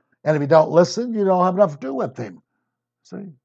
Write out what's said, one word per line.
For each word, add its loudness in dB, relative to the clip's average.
And 2
if -2
he -4
don't 4
listen, 2
you -2
don't 2
have 0
enough 0
to -14
do -8
with -6
him. -14
See, -16